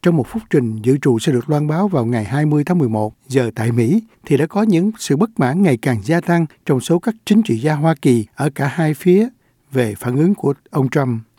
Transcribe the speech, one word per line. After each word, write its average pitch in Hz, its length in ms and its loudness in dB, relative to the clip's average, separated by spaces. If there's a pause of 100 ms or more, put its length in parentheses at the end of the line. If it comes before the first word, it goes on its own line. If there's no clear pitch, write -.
trong 170 160 2
một 123 100 0
phúc 220 220 -10
trình 113 320 0
dự 131 200 2
trù 120 180 2
sẽ 156 120 -2
được 123 180 -2
loan 151 180 0
báo 170 200 0
vào 143 180 0
ngày 117 180 -2
hai 139 220 -2
mươi 147 180 2
tháng 180 140 0
mười 135 120 2
một 110 240 -2 (140)
giờ 123 280 -6
tại 113 160 -2
Mỹ, 123 320 0 (220)
thì 143 120 0
đã 151 80 0
có 202 180 -4
những 202 360 0
sự - 160 -2
bất 190 140 0 (100)
mãn 143 240 0
ngày 139 140 2
càng 117 260 -2
gia 165 180 0
tăng 170 240 0 (200)
trong 135 140 0
số 165 200 0
các 220 160 -4 (100)
chính 214 180 4
trị 117 140 -2
gia 151 160 0
Hoa 156 280 0
Kỳ 117 240 2 (100)
ở 143 200 -2
cả 143 120 -2
hai 156 260 -2
phía 190 340 2 (440)
về 120 240 0
phản 123 200 -4
ứng 175 200 2
của 139 180 -2 (160)
ông 135 200 0
Trump. 127 320 -2 (180)